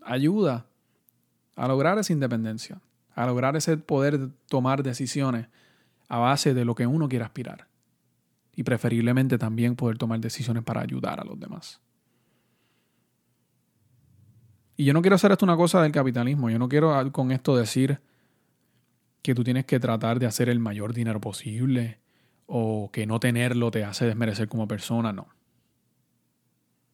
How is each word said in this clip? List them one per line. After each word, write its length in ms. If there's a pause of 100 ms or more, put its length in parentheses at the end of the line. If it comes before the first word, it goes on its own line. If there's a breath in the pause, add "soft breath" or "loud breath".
ayuda 640 (880)
a 120
lograr 320
esa 140
independencia, 680 (320)
a 140
lograr 280
ese 220
poder 520 (180)
tomar 340
decisiones 680 (600 soft breath)
a 100
base 380
de 100
lo 80
que 140
uno 200
quiere 180
aspirar. 420 (880)
Y 80
preferiblemente 760
también 380
poder 220
tomar 220
decisiones 440
para 180
ayudar 380
a 40
los 160
demás. 420 (3000)
Y 80
yo 80
no 80
quiero 140
hacer 160
esto 140
una 100
cosa 260
del 100
capitalismo. 580
Yo 100
no 80
quiero, 260
ah, 180
con 200
esto 240
decir 440 (1200)
que 120
tú 100
tienes 220
que 140
tratar 400
de 60
hacer 240
el 100
mayor 340
dinero 280
posible 760 (460)
o 460
que 160
no 120
tenerlo 520
te 120
hace 220
desmerecer 420
como 200
persona, 440
no. 160 (1700)